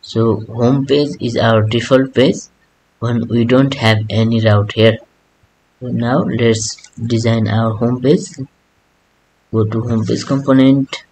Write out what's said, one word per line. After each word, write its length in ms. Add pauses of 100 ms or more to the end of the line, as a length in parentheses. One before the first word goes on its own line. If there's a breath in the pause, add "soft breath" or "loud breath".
So 380
home 460
page 240 (100)
is 160
our 240
default 540
page 220 (640)
when 280
we 180
don't 300
have 240 (100)
any 340
route 300
here. 240 (840)
So 80
now 360
let's 520 (200)
design 520
our 260
home 280
page. 280 (1200)
Go 140
to 160
home 240
page 200
component. 880